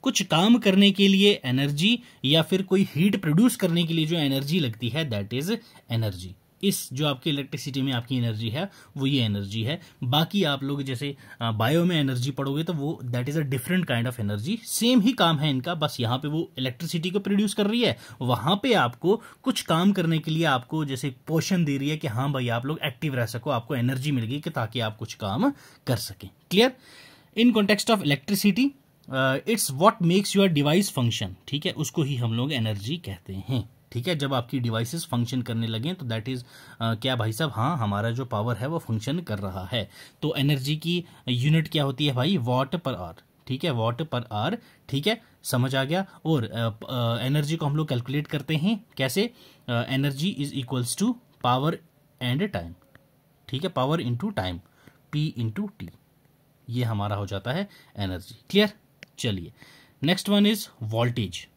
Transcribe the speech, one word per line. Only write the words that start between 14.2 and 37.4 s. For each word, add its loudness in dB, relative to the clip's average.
सेम 2
ही 4
काम 2
है 2
इनका, -2
बस -2
यहाँ 2
पे -4
वो -4
इलेक्ट्रिसिटी -4
को 0
प्रोड्यूस 2
कर 0
रही 0
है, 2
वहाँ 2
पे 4
आपको 2
कुछ 0
काम 4
करने 2
के -4
लिए 2
आपको 0
जैसे -4
पोषण 2
दे 0
रही -2
है -2
कि -6
हाँ -2
भाई -2
आप 0
लोग -4
एक्टिव -4
रह 0
सको, -6
आपको -2
एनर्जी 0
मिल 0
गई -4
कि -6
ताकि -4
आप -4
कुछ -10
काम 0
कर 2
सकें। -10
क्लियर? 4
In 6
context 2
of -2
electricity, 2
अ, 2
it's -2
what 6
makes 2
your 6
device 4
function, 0
ठीक -4
है, -2
उसको -2
ही -2
हम -2
लोग -2
एनर्जी -4
कहते -12
हैं, -4
ठीक -4
है। -2
जब -2
आपकी -2
डिवाइसेस -2
फंक्शन -2
करने -4
लगें -4
तो -12
that -4
is, -6
अ, 0
क्या -2
भाई -2
साहब, -2